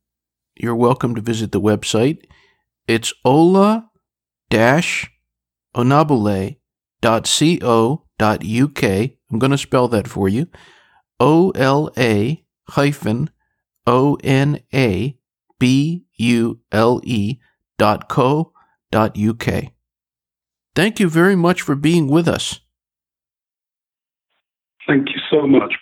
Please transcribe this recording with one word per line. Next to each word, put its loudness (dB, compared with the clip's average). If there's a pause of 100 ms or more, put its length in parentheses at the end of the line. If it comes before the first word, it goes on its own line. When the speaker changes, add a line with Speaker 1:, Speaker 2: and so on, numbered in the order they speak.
(560)
Speaker 1:
you're -6
welcome 0
to -6
visit -6
the -2
website. 0 (600)
It's -2 (100)
ola 2 (600)
dash 0 (640)
onabule 0 (440)
dot 0 (280)
co 0 (140)
dot 0
U 0
K. -2 (140)
I'm -4
gonna 0
spell 0
that -2
for -4
you. -2 (720)
O 2
L 0
A -2 (240)
hyphen -2 (580)
O 2
N 0 (120)
A -2 (420)
B 0 (120)
U 0 (120)
L 2
E -4 (380)
dot -2
co 0 (400)
dot 0
U -2
K. -6 (1000)
Thank 0
you 2
very 2
much 0
for -2
being 0
with 2
us. -4 (2250)
Speaker 2:
Thank 0
you -10
so 2
much, 2